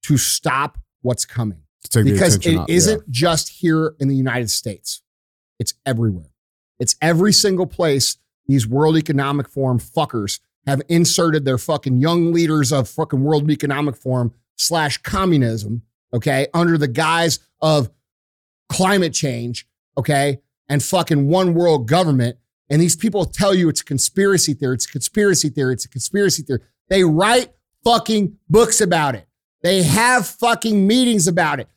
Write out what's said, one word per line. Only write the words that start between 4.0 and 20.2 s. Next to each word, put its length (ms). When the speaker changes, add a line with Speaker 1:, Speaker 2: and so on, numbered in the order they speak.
Speaker 1:
the 60
United 360
States. 520
It's 160
everywhere. 460
It's 240
every 300
single 340
place 500
these 160
World 300
Economic 520
Forum 300
fuckers 640
have 220
inserted 560
their 140
fucking 420
young 320
leaders 400
of 160
fucking 340
World 280
Economic 460
Forum 380
slash 420
communism, 840
okay, 400
under 240
the 120
guise 500
of 300
climate 460
change, 520
okay, 440